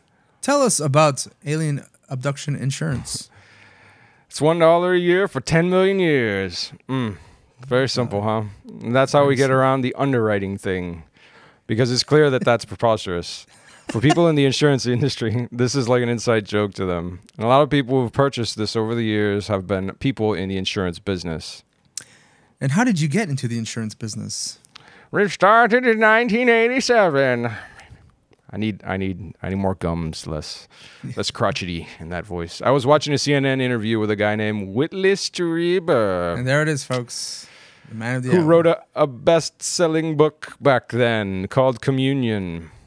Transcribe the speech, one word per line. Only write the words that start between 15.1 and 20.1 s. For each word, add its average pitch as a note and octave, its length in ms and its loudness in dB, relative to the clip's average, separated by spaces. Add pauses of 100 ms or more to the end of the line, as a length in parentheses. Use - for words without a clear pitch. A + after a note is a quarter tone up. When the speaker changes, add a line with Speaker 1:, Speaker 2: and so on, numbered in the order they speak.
Speaker 2:
this A#2+ 240 -2
is C3 120 0
like B2 140 2
an A#2+ 80 0
inside A2+ 360 0
joke G#2 280 -2
to G2 120 -6
them. F2 340 -4 (180)
And G#2+ 80 -4
a - 20 0
lot C3 140 6
of D3 80 0
people C3 320 0
who've A#2 100 -2
purchased C3 460 -2
this G#2+ 180 -4
over A2+ 200 -2
the A#2 80 -2
years G#2 440 0
have F#2+ 200 -2
been F#2+ 320 -2
people A2 340 -2